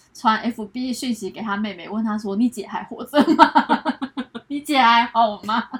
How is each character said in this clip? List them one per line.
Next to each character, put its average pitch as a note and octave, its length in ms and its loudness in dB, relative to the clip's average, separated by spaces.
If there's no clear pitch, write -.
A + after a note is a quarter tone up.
传 A3 240 2
F A3+ 280 -4
B B3+ 260 -6
讯 B3 200 -4
息 G3 180 -6
给 F#3 120 -12
他 G3+ 140 -4
妹 G#3 180 -4
妹， E3+ 140 -14
问 G#3+ 140 -2
他 G#3+ 140 -2
说 G#3 200 -4
：“你 A#3+ 120 2
姐 G#3+ 180 -6
还 - 180 -8
活 - 200 -12
着 C#4+ 180 4
吗？” D#4+ 180 4
<laughs> - 40 -14
“你 C#4+ 140 -6
姐 D4 180 2
还 A#3 240 6
好 A3 380 0
吗？” A3+ 260 -2